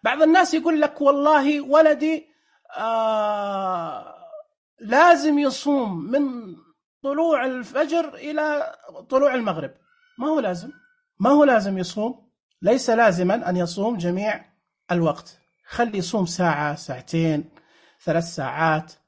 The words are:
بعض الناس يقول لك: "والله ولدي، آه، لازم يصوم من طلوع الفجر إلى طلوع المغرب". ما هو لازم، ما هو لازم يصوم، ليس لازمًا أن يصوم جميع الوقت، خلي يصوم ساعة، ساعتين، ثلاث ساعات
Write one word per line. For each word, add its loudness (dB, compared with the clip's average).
بعض 2
الناس 6
يقول 2
لك: -2
"والله 4
ولدي، 2
آه، -4
لازم 4
يصوم -2
من -2
طلوع 0
الفجر -4
إلى -6
طلوع 2
المغرب". -4
ما -6
هو 0
لازم، -6
ما 2
هو 6
لازم 2
يصوم، -8
ليس 0
لازمًا 2
أن -2
يصوم -4
جميع -4
الوقت، -2
خلي -4
يصوم -2
ساعة، -2
ساعتين، -4
ثلاث -2
ساعات -2